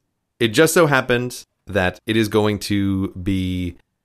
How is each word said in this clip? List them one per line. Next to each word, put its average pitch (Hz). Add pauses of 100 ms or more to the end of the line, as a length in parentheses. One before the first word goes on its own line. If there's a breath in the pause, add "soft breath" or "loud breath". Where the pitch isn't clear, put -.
(400)
it 117
just 117
so 170
happened 127 (200)
that 92
it 113
is 110
going 107
to 98
be, 92 (300)